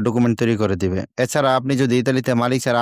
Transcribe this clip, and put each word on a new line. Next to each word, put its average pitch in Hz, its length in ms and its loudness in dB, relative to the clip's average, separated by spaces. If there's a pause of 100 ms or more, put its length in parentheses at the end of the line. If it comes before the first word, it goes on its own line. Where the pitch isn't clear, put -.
ডকুমেন্ট 120 320 2
তৈরি 117 240 0
করে 98 140 0
দিবে। 92 240 -2 (240)
এছাড়া 135 320 0
আপনি 131 260 -2
যদি 123 160 2
ইতালিতে 127 380 0
মালিক 123 260 0
ছাড়া 120 200 0